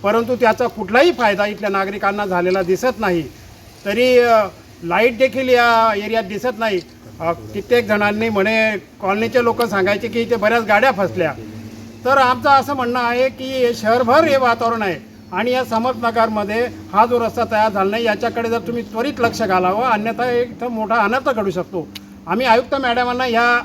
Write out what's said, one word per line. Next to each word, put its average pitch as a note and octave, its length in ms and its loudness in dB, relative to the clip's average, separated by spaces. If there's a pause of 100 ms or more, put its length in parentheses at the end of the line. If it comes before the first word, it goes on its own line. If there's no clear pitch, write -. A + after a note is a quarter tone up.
परंतु A3+ 320 0
त्याचा A#3 320 2
कुठलाही A#3 460 0
फायदा G#3 340 0
इथल्या G#3 240 -6
नागरिकांना G3+ 560 -2
झालेला F#3 360 0
दिसत F#3+ 360 -2
नाही. F3+ 260 -2 (600)
तरी, A#3+ 340 4
अ, A3+ 280 4 (380)
लाईट G#3+ 340 0
देखील C4 300 0
या A#3 440 4 (120)
एरियात A3+ 180 -2
दिसत G#3 360 -6
नाही. G#3 220 -2 (400)
अ, E3 120 -2
कित्येक G#3+ 540 -2
जणांनी G#3 420 0
म्हणे, A3 480 0 (240)
कॉलनीचे A3+ 440 0
लोक A#3 180 0
सांगायचे G3+ 460 0
की G#3+ 120 -4
इथे A#3 160 0
बऱ्याच A3+ 260 2
गाड्या A3 280 4
फसल्या. F3+ 420 -2 (720)
तर C4+ 140 4
आमचं B3+ 320 2
असं C#4 240 4
म्हणणं B3 240 -2
आहे B3 300 0
की C4 160 -8
हे B3+ 300 0
शहरभर A#3+ 500 4
हे C#4+ 120 4
वातावरण A#3 460 0
आहे F3+ 140 -2 (360)
आणि A3 180 -2
या B3+ 140 0
समर्थनगरमध्ये A3+ 1040 0 (240)
हा G#3+ 140 6
जो A#3+ 140 0
रस्ता A3+ 240 -2
तयार G#3+ 280 0
झाला G3 180 0
नाही, A#3 140 -2
याच्याकडे G#3 460 -2
जर A#3 80 0
तुम्ही A#3 240 -6
त्वरित A3+ 360 -4
लक्ष A#3 240 0
घालावं, F#3+ 420 0
अन्यथा A3+ 460 -2
इथं A#3+ 400 -4
मोठा A3 260 -2
अनर्थ A#3+ 340 0
घडू G#3+ 200 -2
शकतो. E3+ 380 -6 (380)
आम्ही A3 200 -2
आयुक्त A#3+ 280 2
मॅडमांना B3 520 -2
या A#3+ 280 2 (100)